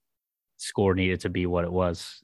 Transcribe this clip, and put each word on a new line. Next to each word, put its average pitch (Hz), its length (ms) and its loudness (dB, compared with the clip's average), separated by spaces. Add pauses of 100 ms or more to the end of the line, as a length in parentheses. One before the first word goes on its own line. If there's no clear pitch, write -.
(580)
score 98 380 2
needed 92 260 2
to - 80 -4
be 90 160 0
what 87 180 0
it 87 80 -4
was 90 520 -2